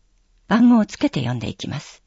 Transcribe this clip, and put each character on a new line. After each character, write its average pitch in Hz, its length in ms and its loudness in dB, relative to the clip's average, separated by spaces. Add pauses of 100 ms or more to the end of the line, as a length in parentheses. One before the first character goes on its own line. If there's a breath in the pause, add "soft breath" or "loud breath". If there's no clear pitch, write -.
(480)
番 233 220 4
号 240 80 6
を 208 80 0
つ - 100 -14
け 285 140 -2
て 151 100 -4
読 123 140 -4
ん 120 40 -6
で 95 100 -8
い 98 60 -8
き - 140 -12
ま 139 100 -8
す。 - 280 -20